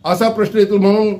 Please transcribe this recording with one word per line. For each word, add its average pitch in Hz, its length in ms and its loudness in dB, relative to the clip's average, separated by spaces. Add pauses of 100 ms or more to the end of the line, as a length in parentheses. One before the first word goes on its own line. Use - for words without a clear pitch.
असा 180 240 0
प्रश्न 214 300 -2
येतो. 202 180 2
म्हणून 202 420 2